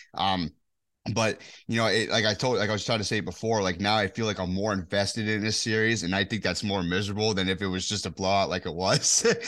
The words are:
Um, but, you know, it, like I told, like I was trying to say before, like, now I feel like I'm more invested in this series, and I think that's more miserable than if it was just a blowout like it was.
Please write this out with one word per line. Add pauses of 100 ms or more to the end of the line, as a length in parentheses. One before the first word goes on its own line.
(140)
Um, (640)
but, (260)
you
know,
it,
like
I
told,
like
I
was
trying
to
say
before,
like,
now
I
feel
like
I'm
more
invested
in
this
series,
and
I
think
that's
more
miserable
than
if
it
was
just
a
blowout
like
it
was. (220)